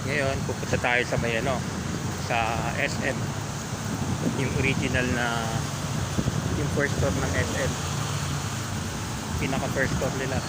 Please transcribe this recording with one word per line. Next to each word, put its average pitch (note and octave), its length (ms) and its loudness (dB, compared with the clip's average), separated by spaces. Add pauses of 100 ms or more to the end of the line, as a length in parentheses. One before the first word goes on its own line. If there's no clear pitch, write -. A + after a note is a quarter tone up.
Ngayon, C3+ 400 2
pupunta - 320 -2
tayo B2 320 4
sa C3 160 0
may, A#2 160 2
ano, C3 160 2 (720)
sa A2+ 320 2 (160)
S C#3 320 0
M. C3+ 80 2 (1200)
Yung C3 240 0
original B2+ 560 2
na, A#2 240 2 (1200)
yung D3 160 0
first C#3 240 2
store C#3 160 2
ng C3+ 160 0
S B2+ 240 0
M. C3 160 0 (1700)
Pinaka C#3+ 320 0
first C3+ 240 2
store C3 240 2
nila. C3+ 160 0 (140)